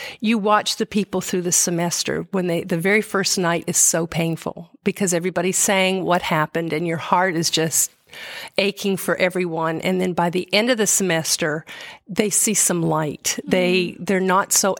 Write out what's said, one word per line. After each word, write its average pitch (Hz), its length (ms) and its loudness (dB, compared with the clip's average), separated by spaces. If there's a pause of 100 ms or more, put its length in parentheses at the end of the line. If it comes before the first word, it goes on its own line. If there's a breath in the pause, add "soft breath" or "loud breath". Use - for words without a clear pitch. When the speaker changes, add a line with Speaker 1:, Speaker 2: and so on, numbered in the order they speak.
(200 loud breath)
Speaker 1:
you 220 180 2
watch 208 380 2
the 220 100 -2
people 190 360 -2
through 185 220 -2
the 175 100 -2
semester 170 800 0
when 185 160 0
they, 170 160 0
the 185 140 -2
very 196 240 2
first - 360 -2
night 170 300 0
is 175 100 -2
so 170 280 2
painful 165 640 -4 (140)
because 190 300 0
everybody's 175 440 0
saying 190 460 2
what 175 180 2
happened 165 520 0
and 160 120 -2
your 165 120 -2
heart 180 380 0
is 165 140 0
just - 420 0 (680 loud breath)
aching 190 400 0
for - 200 -2
everyone. 165 640 -2
And 185 180 0
then 180 140 0
by 175 160 0
the 175 240 -4
end 226 180 2
of 240 60 2
the 208 100 2
semester, 165 800 0 (420 loud breath)
they 208 220 0
see - 240 2
some 180 280 2
light. 156 600 -2
Speaker 2:
Mm-hmm. - 80 -12
Speaker 1:
They, 180 500 2
they're 185 220 0
not 185 320 2
so 190 260 2